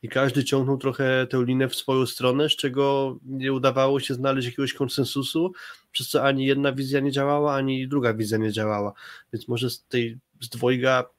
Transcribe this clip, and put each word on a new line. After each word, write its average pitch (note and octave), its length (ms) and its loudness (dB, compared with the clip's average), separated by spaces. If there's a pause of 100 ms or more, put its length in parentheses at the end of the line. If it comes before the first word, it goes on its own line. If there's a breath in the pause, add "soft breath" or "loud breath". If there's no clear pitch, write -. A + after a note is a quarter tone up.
i A#2 60 -10
każdy C3 360 2
ciągnął C3+ 340 2
trochę C3 520 0
tę B2+ 140 2
linę C3 240 2
w - 60 -6
swoją C3 320 0
stronę, C3 420 2
z - 80 0
czego C#3 680 0
nie C3+ 280 -2
udawało C3+ 480 2
się C3+ 140 -2
znaleźć C3 340 0
jakiegoś C3 260 -2
konsensusu, C#3 800 -2 (400 loud breath)
przez - 160 -4
co C3+ 160 2
ani C3+ 220 2
jedna C#3 260 2
wizja C3+ 280 -2
nie C#3 120 0
działała, C#3+ 420 2
ani C3 340 -2
druga B2+ 260 0
wizja A2 240 0
nie A2 140 0
działała. G#2 400 -2 (400 loud breath)
Więc A2 160 -10
może A#2+ 220 -2
z - 160 -14
tej, A#2+ 320 -4 (220)
z A#2+ 80 -14
dwojga B2+ 560 2 (140)